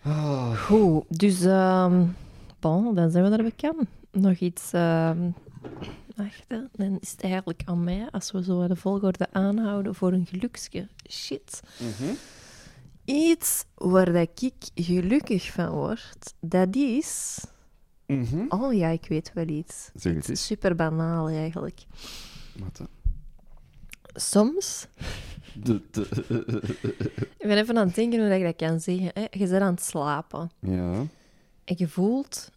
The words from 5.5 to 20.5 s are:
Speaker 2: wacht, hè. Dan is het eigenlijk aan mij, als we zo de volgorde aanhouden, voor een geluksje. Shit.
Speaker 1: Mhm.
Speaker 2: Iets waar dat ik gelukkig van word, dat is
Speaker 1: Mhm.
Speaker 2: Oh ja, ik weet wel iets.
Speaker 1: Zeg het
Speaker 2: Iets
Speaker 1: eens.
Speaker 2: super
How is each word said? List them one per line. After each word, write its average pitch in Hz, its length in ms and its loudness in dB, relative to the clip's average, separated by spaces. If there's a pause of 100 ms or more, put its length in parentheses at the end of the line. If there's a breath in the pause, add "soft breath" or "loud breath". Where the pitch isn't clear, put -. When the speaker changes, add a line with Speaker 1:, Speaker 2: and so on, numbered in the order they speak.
Speaker 2:
wacht, 208 320 -10
hè. 226 100 -8 (140)
Dan 196 280 -2
is - 100 -14
het - 120 -12
eigenlijk 185 420 -4
aan 175 200 -2
mij, 190 260 -4
als - 220 -6
we 190 120 -4
zo 180 220 2
de 180 100 0
volgorde 196 560 0
aanhouden, 202 640 0
voor 185 180 2
een 180 140 2
geluksje. - 640 -8 (220)
Shit. - 500 -10 (180 loud breath)
Speaker 1:
Mhm. 120 340 -6 (920 loud breath)
Speaker 2:
Iets 320 600 2 (100)
waar 185 380 4
dat 170 300 2
ik 254 120 -4 (200)
gelukkig 180 800 0
van 165 180 -2
word, 160 680 -6
dat 185 360 2
is 277 640 -2 (680)
Speaker 1:
Mhm. 139 420 0
Speaker 2:
Oh 254 260 0
ja, 170 140 2
ik 165 200 -2
weet 156 260 -2
wel 165 140 -4
iets. - 460 -8
Speaker 1:
Zeg 175 180 -2
het 156 80 -2
Speaker 2:
Iets - 80 -8
Speaker 1:
eens. - 180 -6
Speaker 2:
super 190 300 0